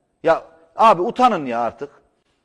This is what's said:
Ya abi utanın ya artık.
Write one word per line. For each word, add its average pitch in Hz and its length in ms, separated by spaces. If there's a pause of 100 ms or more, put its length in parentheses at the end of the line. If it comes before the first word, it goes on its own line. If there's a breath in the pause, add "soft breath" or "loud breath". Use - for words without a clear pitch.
(240)
Ya 156 200 (320)
abi 202 260
utanın 226 440
ya 117 140
artık. 120 300 (560)